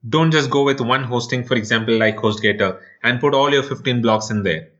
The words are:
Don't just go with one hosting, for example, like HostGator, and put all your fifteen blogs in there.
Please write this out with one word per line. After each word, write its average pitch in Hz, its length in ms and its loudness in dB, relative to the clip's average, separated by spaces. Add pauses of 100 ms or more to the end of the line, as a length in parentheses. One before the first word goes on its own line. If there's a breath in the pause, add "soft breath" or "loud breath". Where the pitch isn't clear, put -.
Don't 160 240 2
just 147 180 2
go 139 140 2
with 139 180 0
one 123 220 0
hosting, 123 400 -4
for 123 120 -2
example, 113 420 0
like 110 200 2
HostGator, 104 640 0 (240 loud breath)
and 123 160 0
put 143 140 2
all 139 180 2
your 139 120 2
fifteen 123 400 -4
blogs 110 280 2
in 104 120 -2
there. 82 260 -4 (100)